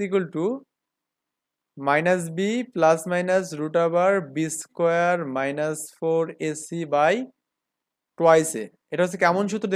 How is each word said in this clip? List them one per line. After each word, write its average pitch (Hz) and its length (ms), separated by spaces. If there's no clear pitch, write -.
equal 185 200
to 160 100
মাইনাস 156 460
b - 20
plus 160 260
minus 180 340
root 156 180
over 175 240
b - 20
square 170 600
minus 151 400
four 165 240
A 156 40
C - 40
by 151 200
twice 160 340
a। - 20
এটা 156 120
হচ্ছে 180 200
কেমন 180 280
সূত্র 214 240